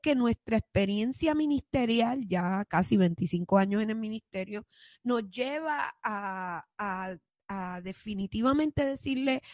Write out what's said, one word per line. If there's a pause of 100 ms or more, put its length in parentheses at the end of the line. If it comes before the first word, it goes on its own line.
que
nuestra
experiencia
ministerial,
ya
casi
veinticinco
años
en
el
ministerio, (380)
nos
lleva
a, (100)
a, (300)
a
definitivamente
decirle (120)